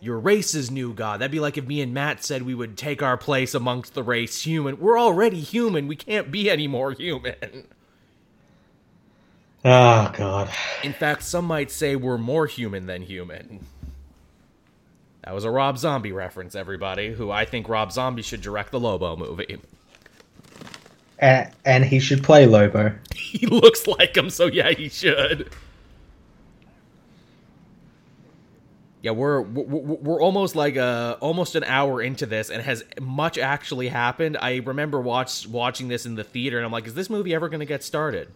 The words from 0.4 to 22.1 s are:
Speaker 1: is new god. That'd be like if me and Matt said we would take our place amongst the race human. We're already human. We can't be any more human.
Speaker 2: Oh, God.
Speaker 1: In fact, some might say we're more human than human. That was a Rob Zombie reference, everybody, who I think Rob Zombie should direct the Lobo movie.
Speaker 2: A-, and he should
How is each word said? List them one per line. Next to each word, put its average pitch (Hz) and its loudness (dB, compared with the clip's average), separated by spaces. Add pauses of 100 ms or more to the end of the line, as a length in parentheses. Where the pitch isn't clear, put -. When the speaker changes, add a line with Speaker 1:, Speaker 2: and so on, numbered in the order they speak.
Speaker 1:
is 131 -6
new 127 -8
god. 104 -6
That'd 131 -4
be 156 -4
like 147 -4
if 135 -10
me 147 -4
and 123 -6
Matt 143 -4
said 135 -6
we 127 -6
would 117 -10
take 147 -6
our 127 0
place 131 -2
amongst 123 -4
the 135 -6
race 117 -4
human. 143 -4
We're 214 4
already 208 2
human. 180 -2
We 147 -8
can't 214 -6
be 202 0
any 151 0
more 135 -2
human. 127 -10 (2000)
Speaker 2:
Oh, 120 10
God. 98 -2 (340)
Speaker 1:
In 139 -6
fact, 147 -4
some 175 -4
might 156 -2
say 143 -2
we're 127 -2
more 139 -2
human 98 -8
than 90 -8
human. 90 -14 (1600)
That 90 -14
was 101 -6
a 113 -2
Rob 135 0
Zombie 123 -4
reference, 92 -10
everybody, 98 -8
who 107 -6
I 107 0
think 110 -8
Rob 110 -2
Zombie 123 -4
should 110 -10
direct 104 -8
the 131 -2
Lobo 90 -2
movie. 85 -10 (1600)
Speaker 2:
A-, 131 6 (140)
and 131 6
he 131 4
should 135 2